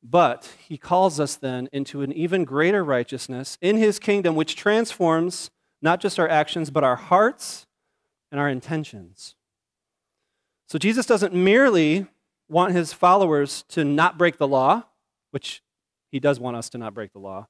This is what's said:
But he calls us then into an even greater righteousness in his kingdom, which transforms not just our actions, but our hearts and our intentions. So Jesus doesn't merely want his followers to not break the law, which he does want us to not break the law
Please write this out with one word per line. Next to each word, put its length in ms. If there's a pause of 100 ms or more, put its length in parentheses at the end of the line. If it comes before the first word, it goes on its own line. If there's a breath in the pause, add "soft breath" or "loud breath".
But 480 (160)
he 120
calls 420
us 160
then 380
into 260
an 140
even 320
greater 360
righteousness 760
in 160
his 220
kingdom, 360
which 220
transforms 920 (320)
not 180
just 180
our 80
actions, 440
but 120
our 140
hearts 720 (640)
and 80
our 80
intentions. 880 (1300)
So 100
Jesus 260
doesn't 300
merely 720 (420)
want 240
his 220
followers 760
to 160
not 320
break 220
the 100
law, 360 (480)
which 300 (460)
he 100
does 220
want 160
us 140
to 80
not 160
break 180
the 60
law 320